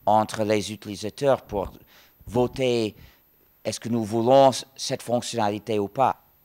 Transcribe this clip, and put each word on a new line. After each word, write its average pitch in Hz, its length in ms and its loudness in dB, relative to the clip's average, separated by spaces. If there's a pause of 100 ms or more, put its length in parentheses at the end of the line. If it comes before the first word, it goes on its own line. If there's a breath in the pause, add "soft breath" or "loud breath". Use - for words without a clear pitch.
entre 107 380 2
les 104 280 0
utilisateurs 107 680 -4
pour 98 300 -6 (540 soft breath)
voter 120 720 -2 (680 soft breath)
est-ce 107 160 -6
que 113 100 -8
nous 117 140 0
voulons 131 480 6 (240)
cette - 280 -8
fonctionnalité 110 720 -2
ou 101 100 0
pas. - 340 0 (240)